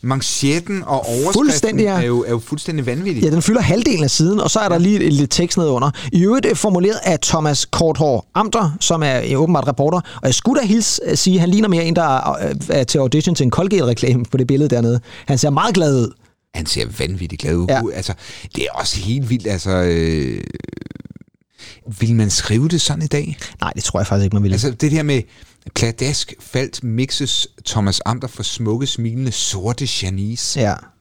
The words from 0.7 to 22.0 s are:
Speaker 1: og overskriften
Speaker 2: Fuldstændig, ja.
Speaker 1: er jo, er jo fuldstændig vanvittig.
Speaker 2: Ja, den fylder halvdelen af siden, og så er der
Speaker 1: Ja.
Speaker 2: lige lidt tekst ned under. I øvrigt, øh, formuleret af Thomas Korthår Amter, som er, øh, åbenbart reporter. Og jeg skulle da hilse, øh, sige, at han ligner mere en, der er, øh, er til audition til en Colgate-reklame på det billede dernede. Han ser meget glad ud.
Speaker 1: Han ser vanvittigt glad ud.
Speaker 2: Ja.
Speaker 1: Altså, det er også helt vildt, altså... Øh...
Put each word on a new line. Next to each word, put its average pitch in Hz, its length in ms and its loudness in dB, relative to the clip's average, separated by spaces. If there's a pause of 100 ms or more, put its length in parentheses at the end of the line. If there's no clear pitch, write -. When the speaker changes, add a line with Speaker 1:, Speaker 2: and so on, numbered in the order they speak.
Speaker 1:
og 131 220 -2
overskriften 135 240 0
Speaker 2:
Fuldstændig, 220 520 2
ja. 202 60 2 (100)
Speaker 1:
er - 60 2
jo, 120 200 2
er 113 40 -4
jo 120 160 0
fuldstændig 151 400 -4
vanvittig. 147 380 -2
Speaker 2:
Ja, 156 60 4
den 160 120 2
fylder 226 180 4
halvdelen 214 440 2
af 131 60 2
siden, 196 300 2
og 151 100 0
så - 100 0
er 208 80 0
der 180 60 2
Speaker 1:
Ja. 170 80 2
Speaker 2:
lige 196 280 4
lidt 143 200 2
tekst 175 280 0
ned 165 80 2
under. 135 240 2 (220)
I 175 100 4
øvrigt, 214 240 2
øh, 220 100 2
formuleret 196 480 2
af 175 160 2
Thomas 151 440 0
Korthår 151 720 0
Amter, 208 360 2 (100)
som 165 220 0
er, 131 220 0
øh, 135 160 0
åbenbart 156 280 2
reporter. 147 300 0
Og - 280 -10
jeg 131 80 2
skulle 277 260 2
da 240 60 0
hilse, 214 400 2
øh, 151 100 0
sige, 185 180 4
at 185 60 4
han 170 100 4
ligner 208 180 4
mere 165 160 2
en, 165 120 0
der 170 60 4
er, 131 460 0
øh, 69 60 -4 (140)
er 135 160 2
til 151 140 0
audition 147 360 2
til 139 100 0
en 123 60 4
Colgate-reklame 127 800 2
på 135 60 0
det 127 100 2
billede 139 240 2
dernede. 120 300 2 (260)
Han 139 120 2
ser 151 120 2
meget 175 240 0
glad 156 260 4
ud. 113 120 0 (420)
Speaker 1:
Han 82 120 -6
ser 57 200 -4 (120)
vanvittigt 85 440 -6
glad 87 140 0
ud. 87 120 0
Speaker 2:
Ja. 131 120 0 (140)
Speaker 1:
Altså, 92 180 -6 (420)
det - 100 -4
er - 160 -8
også - 200 -4
helt 117 300 -2
vildt, 117 160 -2
altså... 95 240 -4
Øh... 82 720 0 (1600)